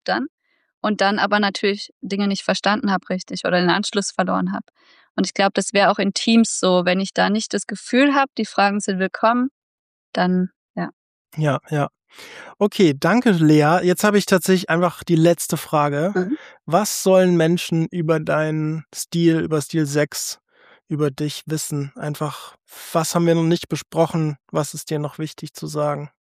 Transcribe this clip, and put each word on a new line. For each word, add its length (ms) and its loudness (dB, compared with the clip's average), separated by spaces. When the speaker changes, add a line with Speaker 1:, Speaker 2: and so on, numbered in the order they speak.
Speaker 1:
dann 240 -2
und 200 -2
dann 160 4
aber 220 2
natürlich 500 -2
Dinge 260 -2
nicht 160 -2
verstanden 480 0
hab 180 -4
richtig 360 -6
oder 140 2
den 100 2
Anschluss 420 -2
verloren 400 -2
hab. 120 -8
Und 100 -2
ich 80 -10
glaub, 200 2
das 200 -2
wär 160 4
auch 80 0
in 160 -2
Teams 460 2
so, 260 2
wenn 140 2
ich 140 -6
da 160 2
nicht 240 -4
das 120 -4
Gefühl 480 0
hab, 220 0
die 100 -2
Fragen 340 0
sind 180 -4
willkommen, 520 0
dann, 380 0
ja. 140 -8
Speaker 2:
Ja, 240 0
ja. 180 -2
Okay, 400 2
danke, 340 2
Lea. 520 4
Jetzt 200 2
hab 100 4
ich 120 2
tatsächlich 440 2
einfach 340 0
die 120 2
letzte 400 2
Frage. 580 0
Speaker 1:
Mhm. 220 -2
Speaker 2:
Was 360 0
sollen 340 6
Menschen 520 2
über 320 -2
deinen 640 -2
Stil, 460 0
über 220 -2
Stil 240 -2
sechs, 540 -4
über 220 -2
dich 360 -6
wissen? 500 -6
Einfach, 600 -10
was 220 -2
haben 120 2
wir 100 4
noch 80 2
nicht 240 0
besprochen? 720 -2
Was 240 -4
ist 160 -14
dir 100 -2
noch 180 -8
wichtig 360 -10
zu 140 -12
sagen? 420 -4